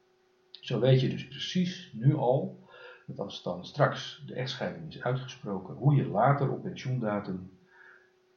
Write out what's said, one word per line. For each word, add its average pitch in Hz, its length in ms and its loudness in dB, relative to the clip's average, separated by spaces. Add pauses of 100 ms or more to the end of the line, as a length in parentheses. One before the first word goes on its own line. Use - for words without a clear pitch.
(640)
Zo 113 160 -2
weet 131 220 8
je - 80 4
dus - 180 -6
precies - 680 -2
nu 123 220 4
al, 131 440 0 (460)
dat - 140 -12
als - 240 -8
dan 90 220 -6
straks - 600 0
de - 80 -12
echtscheiding 85 540 -6
is - 160 -12
uitgesproken, 107 720 -4
hoe 143 200 4
je 107 100 4
later 131 460 2
op - 100 -6
pensioendatum, 104 880 -4 (840)